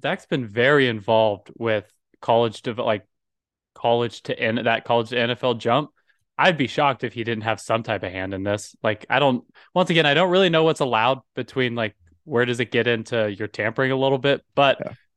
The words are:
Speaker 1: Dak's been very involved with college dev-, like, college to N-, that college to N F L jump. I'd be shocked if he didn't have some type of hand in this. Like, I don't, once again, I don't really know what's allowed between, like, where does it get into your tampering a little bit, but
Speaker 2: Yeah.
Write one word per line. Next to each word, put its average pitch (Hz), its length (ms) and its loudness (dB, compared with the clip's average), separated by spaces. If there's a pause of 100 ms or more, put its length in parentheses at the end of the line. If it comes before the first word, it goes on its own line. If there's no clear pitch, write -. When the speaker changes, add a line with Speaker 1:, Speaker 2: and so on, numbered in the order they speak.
Speaker 1:
Dak's 170 260 -6
been 135 200 -4
very 127 420 4
involved 110 680 0
with 110 340 -2 (300)
college 117 400 0
dev-, 117 180 -8
like, 110 280 -2 (680)
college 120 500 -2
to - 140 -6
N-, 117 260 -2
that 113 200 0
college 117 260 0
to 120 80 -4
N 120 120 0
F 120 140 -4
L 123 100 0
jump. 120 360 0 (460)
I'd 156 220 2
be 139 80 0
shocked 139 380 -2
if 117 100 -8
he 117 100 -8
didn't 110 200 -4
have 110 160 -2
some 113 220 -2
type 107 200 -4
of 92 100 -8
hand 95 220 -6
in 95 80 -8
this. 104 400 -6
Like, 107 280 -4
I 123 80 2
don't, 131 260 2 (300)
once 180 160 2
again, 165 160 4
I 143 80 4
don't 175 160 2
really 185 200 4
know 160 140 4
what's 160 160 0
allowed 123 400 0 (140)
between, 127 400 -4
like, 113 200 -4 (300)
where 123 200 0
does 120 160 -2
it 120 100 -4
get 117 160 0
into 113 480 -2
your 104 140 -8
tampering 113 440 -2
a 135 40 0
little 135 220 0
bit, 139 240 0 (120)
but 139 300 4
Speaker 2:
Yeah. - 80 -10 (240)